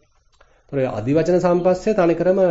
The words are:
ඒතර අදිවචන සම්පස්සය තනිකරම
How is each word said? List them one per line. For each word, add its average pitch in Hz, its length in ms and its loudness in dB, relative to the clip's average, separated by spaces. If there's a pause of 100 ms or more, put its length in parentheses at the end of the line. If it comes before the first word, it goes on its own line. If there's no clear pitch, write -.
(720)
ඒතර 139 140 -6
අදිවචන 151 540 0
සම්පස්සය 180 540 0
තනිකරම 175 440 0 (120)